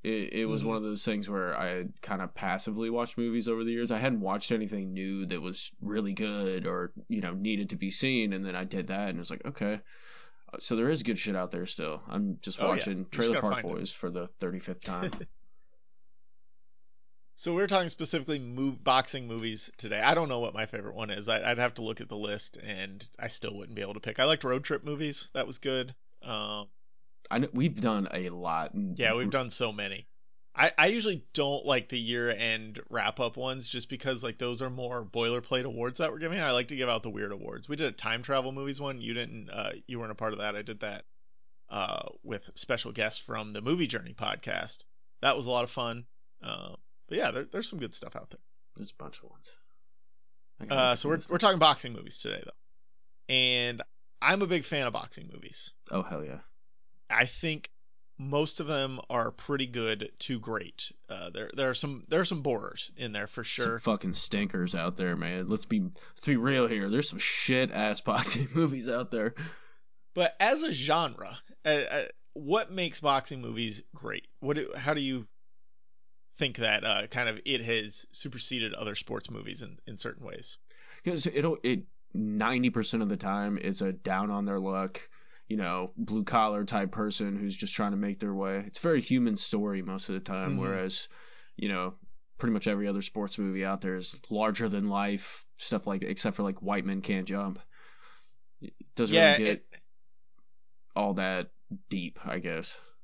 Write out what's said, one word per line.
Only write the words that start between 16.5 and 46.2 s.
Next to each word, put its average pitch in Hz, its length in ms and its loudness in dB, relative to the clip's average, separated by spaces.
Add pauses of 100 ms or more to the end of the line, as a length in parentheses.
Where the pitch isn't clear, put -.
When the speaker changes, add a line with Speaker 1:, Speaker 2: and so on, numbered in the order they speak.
Speaker 2:
So 170 140 0
we're 190 140 4
talking 185 220 6
specifically 151 500 0
mo-, 127 420 0
boxing 131 460 6
movies 113 500 -2
today. 104 240 0
I 143 140 10
don't 165 120 4
know 123 120 2
what 117 160 0
my 107 100 0
favorite 107 300 -6
one 107 160 -2
is. 101 180 -2
I, 110 220 4
I'd 120 80 4
have 123 160 4
to 113 80 -4
look 110 180 -2
at - 80 -8
the 107 80 -6
list, 104 400 -4
and 98 500 -8 (120)
I 117 80 -4
still 107 280 -4
wouldn't 101 200 -10
be 101 80 -2
able 101 100 -4
to 107 60 -8
pick. - 200 -4
I 127 40 8
liked 151 200 6
Road 131 200 2
Trip - 200 0
movies. 147 520 -4
That 135 100 2
was 131 140 -8
good. 127 340 0 (300)
Um, 107 440 -4 (640)
Speaker 1:
I - 80 4
know, 127 160 4
we've 135 260 4
done 107 320 4
a 90 180 -2
lot. 82 440 0
Speaker 2:
Yeah, 104 400 2
we've 117 160 2
done 127 220 2
so 117 200 0
many. 101 360 -6 (480)
I, 151 240 8
I 160 80 10
usually 208 380 2 (100)
don't 143 280 2
like 127 260 4
the 127 100 -2
year-end 113 800 0 (100)
wrap-up 117 480 0
ones 131 320 -4
just 120 180 -4
because, 131 360 -2
like, 117 160 -4
those 123 240 -2
are 127 80 -2
more 123 340 -4
boilerplate 117 600 2
awards 123 340 -2
that 156 120 4
we're 110 60 -6
giving. 165 220 -2
I 156 140 2
like 123 160 4
to 147 60 -6
give 127 140 2
out 113 140 2
the 113 80 -2
weird 104 200 -2
awards. 110 380 -8
We 147 60 -2
did 151 100 0
a 117 60 2
time 113 320 -2
travel 131 280 2
movies 139 300 -4
one. 139 180 -4
You 117 140 -4
didn't, 117 380 -6
uh, 104 220 -2 (120)
you 123 140 -6
weren't 110 120 -4
a 104 40 -6
part 110 180 0
of 101 60 -6
that. 104 160 0
I 104 80 -4
did 110 160 -8
that, 101 260 -6 (640)
uh, - 400 -2 (140)
with - 320 -6
special 117 380 0
guests 107 260 0
from 107 340 -6
the 104 80 -4
Movie 156 240 4
Journey 123 300 -4
podcast. - 720 -2 (360)
That 135 160 6
was 131 80 -2
a 123 60 0
lot 123 140 4
of 123 40 -10
fun. 120 380 -4 (340)